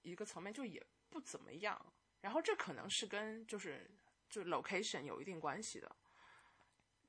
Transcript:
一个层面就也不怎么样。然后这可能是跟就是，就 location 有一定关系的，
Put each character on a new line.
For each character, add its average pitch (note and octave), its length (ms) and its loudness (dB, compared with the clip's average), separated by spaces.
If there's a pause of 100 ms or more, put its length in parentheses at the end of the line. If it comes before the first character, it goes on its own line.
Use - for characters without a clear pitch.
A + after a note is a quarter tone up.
一 F3 140 -6
个 F#3+ 100 -4
层 F3 180 -6
面 G3+ 100 -4
就 C4+ 120 -4
也 F3+ 200 -6 (260)
不 D#4+ 100 -6
怎 - 180 -8
么 - 140 -12
样。 G3+ 400 -2 (300)
然 G3 100 0
后 D4+ 80 8
这 G4+ 160 6
可 - 160 2
能 C3 160 -2
是 - 180 4
跟 G#3+ 400 -2
就 A3 120 -4
是， E3 320 -6 (400)
就 G#3 140 -2
location E3+ 580 4
有 C3+ 180 -2
一 C#3+ 60 -4
定 F#3 120 -4
关 D#3 240 2
系 - 160 -4
的， - 160 -8 (1160)